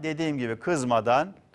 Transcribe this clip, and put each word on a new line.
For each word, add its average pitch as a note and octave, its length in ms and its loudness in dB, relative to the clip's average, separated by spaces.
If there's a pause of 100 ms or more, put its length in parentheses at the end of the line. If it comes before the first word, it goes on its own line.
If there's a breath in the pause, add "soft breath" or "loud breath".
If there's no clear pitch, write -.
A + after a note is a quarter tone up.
dediğim D#3 360 -2
gibi A2+ 200 -2
kızmadan, B2 760 0 (200)